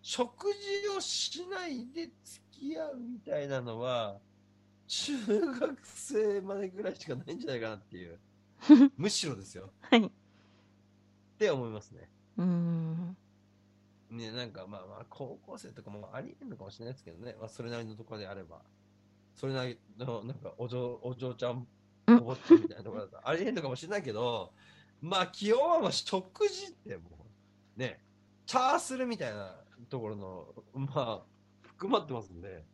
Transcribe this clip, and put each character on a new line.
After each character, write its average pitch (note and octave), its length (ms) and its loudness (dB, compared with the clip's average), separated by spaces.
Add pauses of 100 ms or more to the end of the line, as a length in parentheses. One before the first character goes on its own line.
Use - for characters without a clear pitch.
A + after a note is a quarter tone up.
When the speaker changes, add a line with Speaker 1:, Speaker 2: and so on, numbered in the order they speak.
Speaker 1:
食 B3 500 -2
事 G4+ 440 -4
を F#4+ 40 -4
し - 480 -6
な F#4 180 -6
い B3 260 -8
で E4 180 -10 (140)
付 - 260 -20
き D4 280 -8
合 D#4 140 -4
う C4 40 -10
み A#3+ 240 -10
た D3 200 -2
い C#3+ 80 -4
な C3+ 120 -2
の A#2 200 -6
は、 A#2 380 -2 (680)
中 - 260 -4 (140)
学 B3+ 560 2
生 G#3+ 580 0
ま G3 140 -6
で G3 160 -4
ぐ F#3+ 120 -10
ら F#3 80 -2
い - 60 -10
し - 80 -16
か C#3 100 -4
な C3 120 -6
い D3+ 80 -6
ん - 40 -8
じ A#3+ 80 -8
ゃ - 40 -4
な B2+ 60 -2
い A2+ 40 -4
か A2+ 80 -2
な G#2+ 80 -6
っ G2 60 -18
て - 160 -16
い F2 120 -14
う。 E2+ 80 -16 (420)
Speaker 2:
<laughs> C#4 360 12
Speaker 1:
む F#3+ 140 0
し - 160 -2
ろ B2+ 100 -4
で F#2+ 80 -12
す - 100 -18
よ。 F#2 160 -14 (120)
Speaker 2:
は - 140 6
い。 G#3+ 100 8
Speaker 1:
っ - 40 -4 (1300)
て G#3 120 4
思 C3 160 0
い A2+ 40 -6
ま G#2+ 120 -8
す - 80 -20
ね。 - 180 -20 (300)
Speaker 2:
う F3 40 0
ん。 E3+ 760 0 (920)
Speaker 1:
ね、 A2+ 220 -10
な B2 140 -8
ん G#2+ 40 -12
か、 F#2+ 160 -14
ま G2+ 120 -14
あ F#2 80 -16
ま G2+ 140 -16
あ、 A#2 100 -16
高 - 320 -12
校 - 160 -16
生 - 100 -16
と G#2 140 -18
か G2+ 80 -16
も G2+ 240 -14
あ C#3 60 -8
り - 200 -14
え C#4+ 40 -18
ん B3+ 40 -14
の E3 80 -12
か - 80 -16
も G2 60 -14
し - 100 -20
れ A2+ 60 -10
な B2+ 60 -10
い - 20 -10
で C3 40 -18
す - 60 -20
け E2+ 80 -18
ど E2 60 -20
ね。 A#2 200 -14
ま A2+ 80 -12
あ、 - 20 -16
そ - 140 -14
れ A#2 80 -8
な A#2 80 -6
り A#2 60 -8
の A2 100 -12
と A2+ 100 -16
こ A2+ 100 -14
ろ G#2+ 60 -10
で G2 60 -10
あ G2 80 -12
れ F#2+ 80 -12
ば。 D#2+ 200 -20 (720)
そ - 120 -8
れ C3+ 60 -2
な B2+ 140 -2
り A#2+ 120 -8 (200)
の、 A#2 260 -6
な B2 80 -8
ん - 60 -10
か、 - 180 -12
お B2 100 -6
嬢、 B2 360 -4
お B2 120 -6
嬢 B2+ 200 -6
ち A#2 100 -6
ゃ B2 60 0
ん、 A#2+ 180 -6 (380)
Speaker 2:
う A3+ 80 12
ん。 - 40 12
Speaker 1:
お - 20 10
坊 A#3 160 -4
ち - 180 10
ゃ - 20 12
ん G#2 60 6
み - 60 -4
た - 60 -8
い F2+ 40 -14
な A2 40 -14
と G#2 80 -10
こ G#2 60 -10
ろ G2+ 100 -6
だ - 140 -20
と - 80 -4
あ D#3 60 2
り F3+ 120 0
え A#3+ 60 0
ん - 20 -4
の F#3 80 0
か C#3 60 -2
も B2+ 80 -4
し - 60 -12
れ E3 80 -12
な G#3 80 -2
い F#3 40 -4
け C3 100 -6
ど、 A2+ 420 -2 (480)
ま F#3 180 2
あ、 F3+ 60 4
基 G#3 260 0
本 C#4 180 6
は E4 100 6
も F#3+ 80 4
う C#3+ 40 2
食 - 560 0
事 F#4+ 160 -4
っ F#4 60 -14
て - 260 -12
も - 300 -18 (500)
う、 - 20 -14
ね、 A#2+ 220 -6 (460)
チ B3 100 -2
ャ C4 200 4
ー E4+ 40 2
す C4 160 -6
る B3+ 100 -2
み A#3 120 -6
た C#3 100 -4
い G#2+ 60 -6
な G2 200 -10 (340)
と C3 120 -6
こ A2 80 -6
ろ G#2 80 -6
の、 F#2 300 -10 (260)
ま C3+ 240 -6
あ、 A2+ 260 -2 (400)
含 G3 300 -4
ま G#3+ 80 6
っ D#3 60 -12
て C#3 60 -8
ま A#2 100 -4
す F#2 100 -16
ん E2+ 80 -16
で。 F2 340 -14